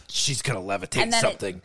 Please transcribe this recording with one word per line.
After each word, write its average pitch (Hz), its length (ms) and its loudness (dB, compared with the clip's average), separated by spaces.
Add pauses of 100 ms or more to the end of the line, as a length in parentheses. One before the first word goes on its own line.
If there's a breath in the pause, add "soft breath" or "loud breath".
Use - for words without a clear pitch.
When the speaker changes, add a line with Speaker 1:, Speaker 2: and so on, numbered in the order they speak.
Speaker 1:
She's - 340 0
gonna 110 200 -2
levitate 98 400 -2
Speaker 2:
And 233 100 2
then 226 140 4
it - 20 6
Speaker 1:
something." 185 380 -4